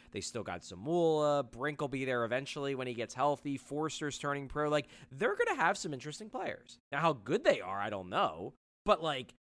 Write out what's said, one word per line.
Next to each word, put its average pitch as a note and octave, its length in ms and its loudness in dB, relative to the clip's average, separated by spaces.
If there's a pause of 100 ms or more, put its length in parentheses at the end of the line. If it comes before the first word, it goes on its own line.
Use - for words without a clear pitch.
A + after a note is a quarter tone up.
(120)
They G2+ 100 -4
still A2 220 -6
got F2+ 180 -6
Zamula. D3 880 2
Brink C#3+ 300 -4
will D3 80 0
be C3 160 -2
there B2 200 2
eventually C#3 480 -2
when B2+ 140 -4
he A#2+ 80 -4
gets A2+ 180 -4
healthy. C#3 440 0
Forster's D3 600 -4
turning C#3+ 300 -4
pro. D3 220 0
Like, D3 180 2 (240)
they're G3+ 240 0
gonna G#4+ 240 2
have F#3+ 180 4
some D#3 160 -6
interesting D3 360 -10
players. - 500 -8 (120)
Now, C#3 100 0
how E3 120 6
good C3+ 300 0
they F#3+ 180 6
are, F#2+ 180 -4
I G#2 120 0
don't F#2+ 180 -4
know, A2 440 0 (320)
but, G3 180 4
like, C#3 300 -2 (180)